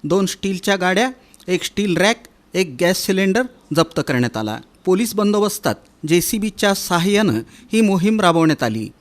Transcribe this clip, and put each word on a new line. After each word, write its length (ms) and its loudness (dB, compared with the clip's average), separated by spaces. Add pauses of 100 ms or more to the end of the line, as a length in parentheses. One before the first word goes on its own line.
दोन 220 0
स्टीलच्या 500 -4
गाड्या, 340 0 (380)
एक 160 -2
स्टील 320 -2
रॅक, 200 2 (380)
एक 260 -2
गॅस 260 0
सिलेंडर 360 0 (340)
जप्त 320 0
करण्यात 280 -2
आला. 220 -6 (260)
पोलीस 300 0
बंदोबस्तात 600 0 (340)
जेसीबीच्या 680 0
साहाय्यानं 640 0 (320)
ही 80 2
मोहीम 400 2
राबवण्यात 420 2
आली. 260 -4 (120)